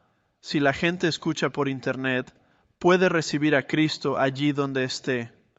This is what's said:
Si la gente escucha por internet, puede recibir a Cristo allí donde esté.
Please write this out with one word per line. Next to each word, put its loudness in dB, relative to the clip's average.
Si -4
la 4
gente -2
escucha -2
por -2
internet, -4
puede 4
recibir 2
a 2
Cristo 0
allí 2
donde -2
esté. -4